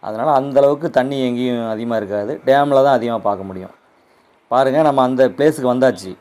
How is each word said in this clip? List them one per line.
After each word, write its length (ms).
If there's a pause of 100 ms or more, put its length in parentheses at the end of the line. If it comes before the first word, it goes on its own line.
அதனால 300
அந்த 260
அளவுக்கு 320
தண்ணி 300
எங்கேயும் 480
அதிகமா 280
இருக்காது, 460
டேம்ல 400
தான் 140
அதிகமா 220
பார்க்க 260
முடியும். 300 (760)
பாருங்க, 320
நம்ம 200
அந்த 260
பிளேஸுக்கு 400
வந்தாச்சு. 520